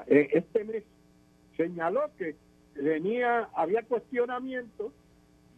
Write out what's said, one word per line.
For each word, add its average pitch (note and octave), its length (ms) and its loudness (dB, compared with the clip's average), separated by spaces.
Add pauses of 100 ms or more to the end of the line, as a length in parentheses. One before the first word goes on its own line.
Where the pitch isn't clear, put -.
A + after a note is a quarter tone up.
eh, C#3+ 240 6
este F#3 320 0
mes, A3 200 -8 (760)
señaló E3+ 600 -2
que E3 180 -8 (380)
tenía, G#3 800 0
había F3 300 0
cuestionamientos B3 1080 -4 (680)